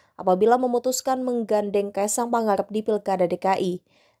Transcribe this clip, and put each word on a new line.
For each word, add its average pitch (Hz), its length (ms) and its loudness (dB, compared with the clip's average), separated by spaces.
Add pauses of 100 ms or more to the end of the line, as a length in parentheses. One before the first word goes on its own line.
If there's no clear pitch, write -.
(180)
apabila 190 400 4
memutuskan 254 640 -2
menggandeng 208 720 -2
Kaisang 233 400 -2
Pangarep 208 400 0
di 214 80 -2
Pilkada 190 480 0
D 180 80 -4
K 190 160 0
I. 180 320 -4 (340)